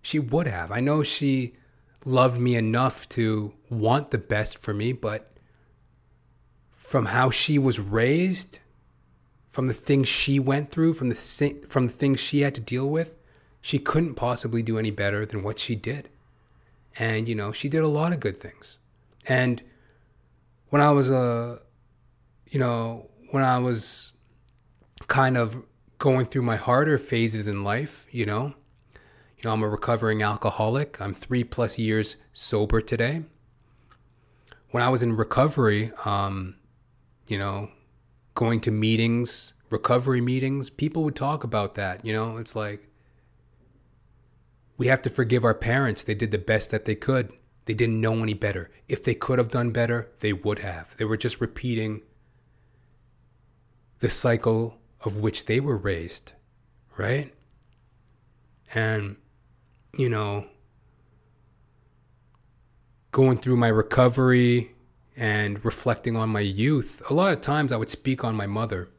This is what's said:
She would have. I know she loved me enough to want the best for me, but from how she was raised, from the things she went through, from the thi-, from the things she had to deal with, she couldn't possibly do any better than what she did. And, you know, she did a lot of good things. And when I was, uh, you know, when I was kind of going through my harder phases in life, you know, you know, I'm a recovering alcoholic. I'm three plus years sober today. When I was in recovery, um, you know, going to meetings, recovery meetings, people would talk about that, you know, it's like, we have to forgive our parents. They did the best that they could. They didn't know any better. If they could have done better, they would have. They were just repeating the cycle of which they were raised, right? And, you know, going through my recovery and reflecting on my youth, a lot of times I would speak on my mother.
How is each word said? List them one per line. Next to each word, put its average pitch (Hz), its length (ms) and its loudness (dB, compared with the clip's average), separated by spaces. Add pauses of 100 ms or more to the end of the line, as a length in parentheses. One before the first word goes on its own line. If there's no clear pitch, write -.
She - 180 -2
would 147 260 0
have. 90 240 -6
I 113 100 -4
know 147 220 2
she 135 520 -2 (500)
loved 127 360 4
me 120 140 4
enough 117 560 0
to 107 440 0 (140)
want 120 440 2
the 120 60 0
best 107 380 -2
for - 160 -6
me, 107 200 -2
but 110 400 -6 (1400)
from - 340 -2
how 120 220 2
she 147 300 2
was 127 220 2
raised, 135 800 0 (880)
from 131 180 -2
the 120 80 -2
things 139 320 2
she - 320 0
went 135 320 0
through, 160 240 2
from 135 140 -2
the 120 80 0
thi-, - 500 -2
from 127 220 2
the 117 40 -4
things 139 280 2
she 147 200 0
had 139 140 0
to 123 60 -10
deal 127 280 -4
with, 165 280 -2 (440)
she - 180 -2
couldn't 156 360 0
possibly 120 480 -2
do 110 160 -2
any 110 120 0
better 101 360 -2
than 104 160 -6
what 104 160 -6
she - 160 -4
did. 117 340 -8 (920)
And, 110 300 -2
you 113 60 -2
know, 104 180 -4
she - 160 -6
did 160 140 2
a 156 60 2
lot 151 240 0
of 156 80 -2
good 98 160 -4
things. - 420 -20 (480)
And 127 360 2 (1080)
when 143 100 4
I 147 100 6
was, 139 200 4
uh, 120 480 0 (880)
you 143 120 -4
know, 117 520 -2 (200)
when 139 140 2
I 127 140 4
was 123 540 -2 (920)
kind 131 300 2
of 117 260 -2 (360)
going 131 280 4
through 131 160 -4
my 117 140 0
harder 139 420 2
phases 110 480 0
in 101 160 -4
life, 113 480 -4
you 117 140 -4
know, 113 300 -2 (840)
you - 80 -20
know, 113 80 0
I'm 107 100 0
a 107 60 0
recovering 107 540 0
alcoholic. 110 800 -2
I'm 98 140 -6
three 123 300 -2
plus 120 340 -2
years 110 380 0 (160)
sober 107 480 0
today. 131 440 -2 (1500)
When 120 120 0
I 123 60 4
was 127 140 4
in 113 140 2
recovery, 113 760 2 (120)
um, 98 520 -4 (720)
you 101 100 -4
know, 98 320 -6 (640)
going 117 280 0
to 117 80 0
meetings, 113 840 0 (160)
recovery 123 500 2
meetings, 131 500 -2
people 156 340 -2
would 143 120 -2
talk 139 280 -2
about 107 300 -2
that, 95 300 -6
you 110 80 -4
know, 113 260 -2
it's - 180 -10
like, 104 320 -8 (1900)
we 120 80 0
have 131 160 4
to 123 80 -2
forgive 120 340 2
our 113 100 4
parents. 120 500 0
They 110 100 -2
did 107 160 -2
the 107 80 -2
best 107 320 0
that 107 140 -2
they 107 100 -2
could. 127 380 0 (340)
They 110 80 -2
didn't 113 260 2
know 113 220 0
any 110 100 -2
better. 98 380 -4 (160)
If - 160 -4
they 117 120 0
could 127 240 0
have 120 120 2
done 120 220 0
better, 117 380 0 (100)
they 107 120 0
would 104 280 -2
have. 85 360 -12
They 113 80 -2
were 110 120 0
just - 240 -4
repeating 110 640 -4 (2000)
the 120 100 0
cycle 113 720 2 (260)
of 104 140 -4
which 110 280 -2
they 113 120 2
were 139 180 0
raised, 90 560 -6 (640)
right? 131 380 -2 (1400)
And, 107 440 -2 (800)
you 131 120 0
know, 104 380 -2 (2750)
going 131 280 4
through 123 180 2
my 117 120 4
recovery 123 1040 4 (420)
and 104 480 -2
reflecting 113 520 -2
on 110 120 0
my 107 120 0
youth, 110 680 0
a 139 40 2
lot 185 180 4
of - 80 -2
times 143 320 0
I 120 40 0
would 110 140 -2
speak - 320 -2
on 110 140 -2
my 101 100 -2
mother. 104 420 -4 (100)